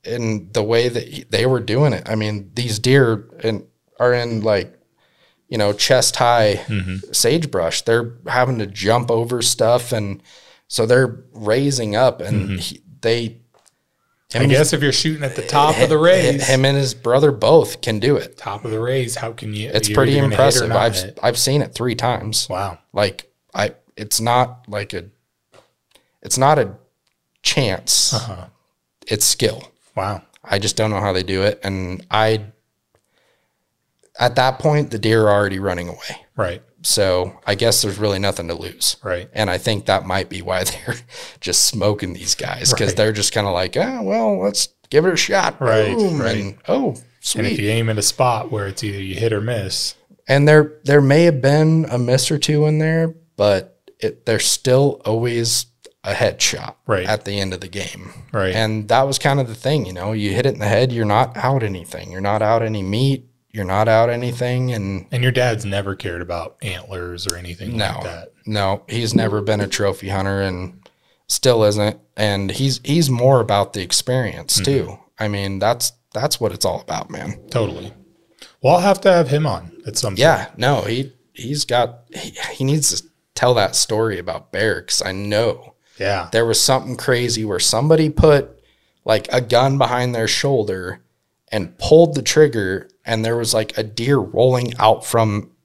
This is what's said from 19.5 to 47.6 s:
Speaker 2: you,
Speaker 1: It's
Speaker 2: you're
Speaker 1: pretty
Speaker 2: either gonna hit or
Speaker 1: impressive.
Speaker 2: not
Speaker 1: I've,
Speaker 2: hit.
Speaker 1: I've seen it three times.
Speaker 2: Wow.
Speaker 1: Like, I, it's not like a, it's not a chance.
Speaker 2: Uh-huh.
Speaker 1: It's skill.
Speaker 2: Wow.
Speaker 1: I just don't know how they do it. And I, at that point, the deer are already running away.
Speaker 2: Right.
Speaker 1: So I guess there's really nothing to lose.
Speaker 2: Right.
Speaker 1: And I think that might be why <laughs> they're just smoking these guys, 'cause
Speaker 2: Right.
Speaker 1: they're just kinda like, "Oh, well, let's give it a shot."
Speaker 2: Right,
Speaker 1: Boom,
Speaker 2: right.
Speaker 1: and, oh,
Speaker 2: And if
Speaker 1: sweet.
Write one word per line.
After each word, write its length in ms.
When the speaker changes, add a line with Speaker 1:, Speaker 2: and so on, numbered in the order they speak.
Speaker 2:
you, 180
Speaker 1:
It's 160
Speaker 2:
you're 60
Speaker 1:
pretty 200
Speaker 2:
either 80
gonna 120
hit 60
or 40
Speaker 1:
impressive. 60
Speaker 2:
not 80
Speaker 1:
I've, 180
Speaker 2:
hit. 260
Speaker 1:
I've 160
seen 240
it 120
three 200
times. 540
Speaker 2:
Wow. 300
Speaker 1:
Like, 380
I, 200
it's 240
not 480
like 260
a, 100
it's 160
not 200
a 160
chance. 720
Speaker 2:
Uh-huh. 320
Speaker 1:
It's 200
skill. 420
Speaker 2:
Wow. 280
Speaker 1:
I 160
just 180
don't 140
know 100
how 120
they 100
do 200
it. 200
And 480
I, 360
at 180
that 220
point, 320
the 80
deer 280
are 60
already 260
running 300
away. 380
Speaker 2:
Right. 260
Speaker 1:
So 640
I 80
guess 280
there's 160
really 200
nothing 300
to 60
lose. 480
Speaker 2:
Right. 300
Speaker 1:
And 160
I 100
think 280
that 180
might 240
be 140
why 220
<laughs> 220
they're 100
just 240
smoking 480
these 220
guys, 380
'cause 160
Speaker 2:
Right. 80
Speaker 1:
they're 160
just 200
kinda 180
like, 260
"Oh, 260
well, 380
let's 280
give 160
it 60
a 40
shot." 440
Speaker 2:
Right, 360
Speaker 1:
Boom, 240
Speaker 2:
right. 160
Speaker 1:
and, 200
oh, 220
Speaker 2:
And 60
if 560
Speaker 1:
sweet. 80